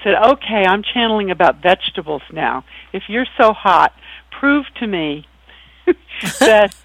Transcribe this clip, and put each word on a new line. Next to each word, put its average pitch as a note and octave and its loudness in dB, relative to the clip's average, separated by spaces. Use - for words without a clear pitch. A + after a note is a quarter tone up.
said, G3 2
"Okay, G#3+ 0
I'm G3+ 0
channeling G#3+ -2
about E3+ 0
vegetables E3 -4
now. C3 -6
If G3 -10
you're A#3+ -4
so A3 4
hot, F3 2
prove C#4+ -2
to A#3 -6
me D#3 -6
<laughs> - -4
that, G#3 4